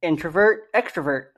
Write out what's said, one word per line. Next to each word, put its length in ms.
Introvert, 720
extrovert. 640